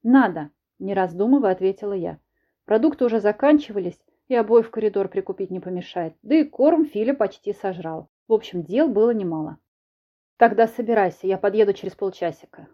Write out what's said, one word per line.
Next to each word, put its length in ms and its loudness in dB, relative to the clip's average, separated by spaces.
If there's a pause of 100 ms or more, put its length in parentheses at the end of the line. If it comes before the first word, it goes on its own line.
«Надо!» — 480 2 (300)
не 140 -6
раздумывая, 580 2
ответила 400 -2
я. 260 -6 (460)
«Продукты 400 0
уже 160 0
заканчивались, 800 0 (280)
и 60 -2
обои 280 4
в 80 -8
коридор 380 -2
прикупить 420 -6
не 100 -8
помешает. 640 -8
Да 120 0
и 80 4
корм 440 2
Филя 260 -2
почти 400 -4
сожрал. 560 -8 (180)
В 60 0
общем, 320 -2
дел 240 0
было 220 2
немало». 480 -6 (800)
«Тогда 280 4
собирайся, 600 -2
я 100 0
подъеду 380 0
через 200 -10
полчасика». 800 -8